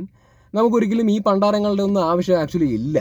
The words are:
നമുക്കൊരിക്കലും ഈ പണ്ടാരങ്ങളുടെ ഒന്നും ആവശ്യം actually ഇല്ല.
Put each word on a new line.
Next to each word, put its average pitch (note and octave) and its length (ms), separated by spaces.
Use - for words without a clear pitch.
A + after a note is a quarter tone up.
നമുക്കൊരിക്കലും A3+ 560
ഈ G#3 100
പണ്ടാരങ്ങളുടെ G#3 640
ഒന്നും G3 220
ആവശ്യം F3 360
actually D3+ 320
ഇല്ല. C3 280